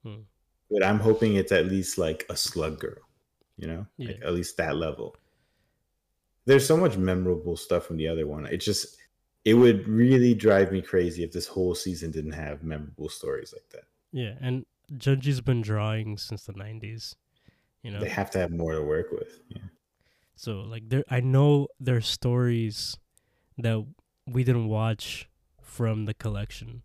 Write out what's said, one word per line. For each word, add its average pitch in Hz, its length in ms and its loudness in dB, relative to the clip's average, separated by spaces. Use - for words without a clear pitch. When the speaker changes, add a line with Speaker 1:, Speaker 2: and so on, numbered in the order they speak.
Speaker 1:
Hmm. 110 160 -14
Speaker 2:
But 104 140 2
I'm 104 160 2
hoping 110 360 4
it's 95 160 2
at 87 160 4
least, 95 280 -2
like, 80 320 -2
a - 80 -8
Slug 78 440 -4
Girl, - 200 -10
you - 100 -12
know? 85 200 -10
Speaker 1:
Yeah. 123 120 -10
Speaker 2:
Like, - 140 -12
at 87 120 -2
least 87 240 -4
that 78 180 -2
level. 76 400 -6
There's 135 220 6
so 160 100 6
much 160 220 2
memorable 90 580 0
stuff - 300 -2
from 85 100 -8
the 78 120 -2
other 82 180 -2
one. 73 180 -8
It 85 140 -4
just, - 380 -4
it 110 100 6
would 117 340 8
really 123 460 6
drive 98 380 6
me 95 100 -2
crazy 87 400 0
if 82 100 -6
this 87 140 -6
whole 90 280 -2
season 85 360 -6
didn't 78 220 -6
have 76 300 -10
memorable 76 460 -10
stories - 460 -8
like - 160 -20
that. - 140 -20
Speaker 1:
Yeah, 120 280 -6
and 127 260 -4
Junji's 135 480 0
been 120 220 0
drawing 107 560 -2
since - 260 -10
the - 80 -14
nineties, 110 640 -14
you 120 80 -12
know? 101 100 -8
Speaker 2:
They 104 100 -2
have 98 220 -4
to 95 60 -2
have 87 120 0
more 82 240 -4
to 78 80 -2
work 76 300 -2
with. - 360 -12
Yeah. - 140 -16
Speaker 1:
So, 104 260 -10
like, 113 280 -14
there, 135 180 2
I 127 120 0
know 139 480 6
there's 123 260 0
stories 120 920 -2
that 113 300 0
we 127 180 0
didn't 120 240 2
watch 110 600 -2
from 110 420 -2
the 104 100 -4
collection 110 720 -8